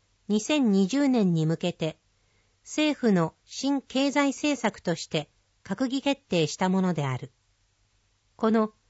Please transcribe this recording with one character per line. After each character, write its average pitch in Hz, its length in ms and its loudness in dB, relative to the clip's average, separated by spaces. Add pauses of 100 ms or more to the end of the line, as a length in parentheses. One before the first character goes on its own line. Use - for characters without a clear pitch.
(280)
二 214 140 0
千 277 300 2
二 196 160 4
十 277 200 0
年 214 260 2
に 160 120 0
向 160 100 0
け 175 160 -4
て、 - 260 -6 (720)
政 302 260 0
府 226 140 2
の 170 220 2 (120)
新 277 360 -4
経 269 300 -2
済 285 180 2
政 285 260 -2
策 - 240 -4
と 170 140 -2
し - 140 -10
て 151 240 -4 (320)
閣 247 240 -2
議 262 160 -4
決 277 180 -2
定 165 240 0
し - 100 -4
た 185 140 0
も 185 140 2
の 180 100 0
で 156 100 -4
あ 131 140 -4
る。 - 140 -14 (1040)
こ 220 160 0
の 220 220 2 (160)